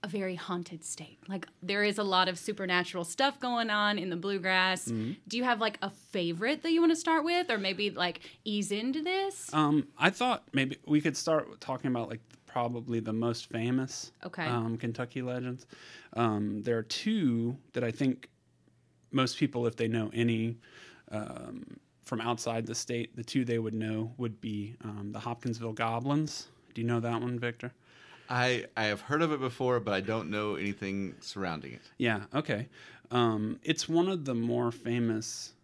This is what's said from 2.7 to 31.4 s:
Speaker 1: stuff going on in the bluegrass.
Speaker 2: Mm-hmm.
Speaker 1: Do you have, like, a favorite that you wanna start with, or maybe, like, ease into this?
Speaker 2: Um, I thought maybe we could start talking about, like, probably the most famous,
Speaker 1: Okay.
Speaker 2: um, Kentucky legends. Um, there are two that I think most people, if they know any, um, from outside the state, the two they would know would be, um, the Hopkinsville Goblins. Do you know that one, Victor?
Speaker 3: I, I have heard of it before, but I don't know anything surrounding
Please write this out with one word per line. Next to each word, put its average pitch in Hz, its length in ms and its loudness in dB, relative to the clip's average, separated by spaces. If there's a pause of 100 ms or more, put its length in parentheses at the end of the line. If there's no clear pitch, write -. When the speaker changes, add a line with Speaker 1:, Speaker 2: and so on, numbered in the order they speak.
Speaker 1:
stuff 277 360 2
going 233 320 0
on 208 280 4
in 185 120 -2
the 170 40 -2
bluegrass. 185 720 2
Speaker 2:
Mm-hmm. 113 280 -2 (140)
Speaker 1:
Do 202 100 -6
you 247 60 0
have, 240 160 2
like, 220 220 0
a 196 80 -2
favorite 180 760 -2
that 330 80 0
you 330 80 6
wanna 330 160 8
start 320 300 2
with, 349 240 2
or 226 80 2
maybe, 196 320 0
like, 175 320 -2 (240)
ease 208 260 0
into 254 300 0
this? 381 520 -2
Speaker 2:
Um, 151 340 4 (100)
I 175 140 6
thought 240 320 0 (100)
maybe 135 320 2
we 151 160 4
could 147 160 0
start - 420 0
talking 131 300 -4
about, 117 200 0
like, 117 120 -8 (240)
probably 120 560 -2
the 110 100 -4
most 117 380 -2
famous, 123 600 -2 (120)
Speaker 1:
Okay. 175 220 -6
Speaker 2:
um, 113 320 0
Kentucky 120 440 -4
legends. 127 440 -4 (480)
Um, 107 480 0
there 117 160 2
are 113 60 -2
two 127 760 0 (160)
that 123 100 -2
I 117 80 0
think 131 380 0 (840)
most 131 260 2
people, 120 300 0
if 113 80 -2
they 117 140 0
know 113 240 0
any, 117 440 2 (540)
um, - 540 -8 (380)
from 113 180 -4
outside 117 440 0
the 113 100 -6
state, - 400 -4
the 117 100 -6
two 131 180 0
they 117 160 2
would 110 140 -2
know 110 440 -2
would 117 220 -4
be, 107 360 -6 (100)
um, 104 260 -8
the 107 80 -8
Hopkinsville 117 540 -4
Goblins. 123 720 0 (260)
Do 113 80 -4
you 117 60 0
know 120 120 4
that 117 220 0
one, 123 180 -2
Victor? 120 340 -6 (560)
Speaker 3:
I, 123 360 2 (120)
I 110 80 2
have 104 160 0
heard 147 200 2
of 160 120 4
it 143 60 0
before, 123 400 2
but 104 140 0
I 95 80 4
don't 101 280 -2
know 104 260 0
anything 98 640 -4
surrounding 80 540 -6